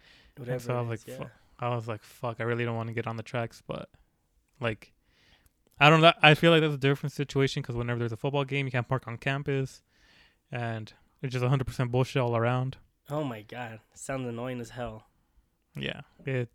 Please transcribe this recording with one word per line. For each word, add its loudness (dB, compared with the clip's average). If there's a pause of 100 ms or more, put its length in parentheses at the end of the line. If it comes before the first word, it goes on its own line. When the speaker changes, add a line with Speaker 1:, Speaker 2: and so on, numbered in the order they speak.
(360)
Speaker 1:
And -14
Speaker 2:
Whatever -4
Speaker 1:
so -4
I -2
Speaker 2:
it -6
Speaker 1:
was -6
Speaker 2:
is, -20
Speaker 1:
like, -12
Speaker 2:
yeah. -10
Speaker 1:
fu-, -14
I -2
was -4
like, -8
"Fuck, -8
I -4
really -2
don't -2
wanna -6
get -4
on -6
the -8
tracks," -8
but, -10 (720)
like, -6 (880)
I 10
don't 10
know. 10 (100)
I 10
feel 6
like 6
that's 2
a -6
different 0
situation -2
'cause -8
whenever -2
there's -2
a -8
football -2
game, -2
you -6
can't -2
park -4
on -10
campus, -4 (720)
and -6 (280)
it's -6
just 0
a 4
hundred 2
percent -4
bullshit 0
all 0
around. 0 (320)
Speaker 2:
Oh -4
my -8
God. -12 (120)
Sounds -8
annoying -6
as -12
hell. -10 (680)
Speaker 1:
Yeah, -6 (220)
it, -4